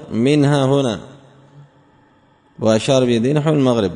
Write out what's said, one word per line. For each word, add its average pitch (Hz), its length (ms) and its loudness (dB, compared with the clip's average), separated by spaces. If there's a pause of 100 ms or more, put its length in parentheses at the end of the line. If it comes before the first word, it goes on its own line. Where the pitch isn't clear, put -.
(100)
من 139 340 0
ها 139 200 0
هنا"، 131 360 -2 (1600)
وأشار 123 440 2
بيده 120 280 0
نحو 151 180 0
المغرب. 123 460 0